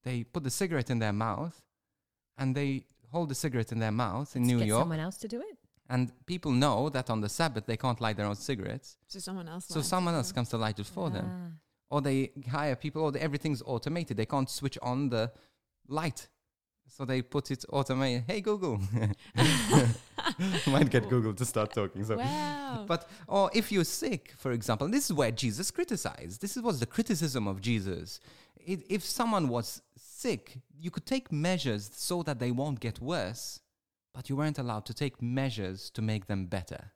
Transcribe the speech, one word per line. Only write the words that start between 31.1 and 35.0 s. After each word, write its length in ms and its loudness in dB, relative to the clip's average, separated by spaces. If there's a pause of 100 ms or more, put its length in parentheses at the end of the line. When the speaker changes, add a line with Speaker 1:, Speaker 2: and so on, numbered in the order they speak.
Speaker 1:
measures 640 0
so 300 -2
that 160 -2
they 120 2
won't 280 0
get 200 -4
worse, 600 -4 (520)
but 160 -12
you 60 0
weren't 240 0
allowed 280 -2
to 60 -8
take 280 -4